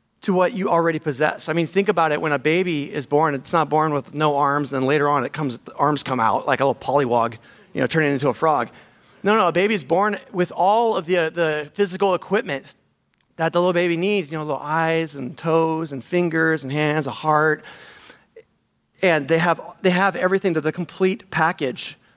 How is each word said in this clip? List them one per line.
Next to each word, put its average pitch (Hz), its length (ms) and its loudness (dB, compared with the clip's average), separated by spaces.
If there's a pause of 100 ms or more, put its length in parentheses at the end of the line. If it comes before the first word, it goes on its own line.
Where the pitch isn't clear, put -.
(200)
to 196 140 0
what 180 180 2
you 185 160 -2
already 165 300 2
possess. - 500 -2
I 156 60 -2
mean, 165 120 0
think 190 220 0
about 165 240 2
it. 151 80 0
When 156 120 -2
a 143 60 2
baby 156 540 0
is 143 140 -8
born, 147 280 2
it's 135 200 -6
not 151 160 0
born 156 240 2
with 135 180 -6
no 147 240 0
arms, 143 340 0
and 131 120 -2
then 131 40 0
later 147 220 2
on 143 160 0
it 127 80 -6
comes, 139 240 -4
the - 200 -20
arms 151 260 2
come 127 180 -2
out 110 260 0
like 127 140 0
a 139 60 2
little 131 80 2
pollywog, 120 640 0 (340)
you - 80 -4
know, 131 60 2
turning 147 260 0
into 139 160 -2
a 117 60 0
frog. 143 340 0 (540)
No, 202 120 2
no, 208 140 4
a 165 40 2
baby 196 220 2
is 180 80 -4
born 190 360 0 (120)
with 180 220 -2
all 214 420 2
of 180 120 -4
the, 180 100 0
uh, 160 140 0
the 156 420 -2
physical 190 420 0
equipment 175 600 -4 (640)
that 160 180 0
the 175 60 4
little 180 120 4
baby 175 240 2
needs, 180 340 0
you 160 60 -6
know, 156 80 -6
little 151 160 -4
eyes 160 540 0
and 135 240 -10
toes 160 540 0
and 127 120 -10
fingers 160 600 0
and 131 80 -6
hands, 151 340 0
a 120 40 -4
heart. 151 540 2 (1400)
And 160 240 2
they 165 120 2
have, 165 200 0 (220)
they 190 100 2
have 180 260 2
everything. 180 360 0
They're 160 80 -2
the 156 120 -2
complete - 580 -4
package. 160 640 -2 (200)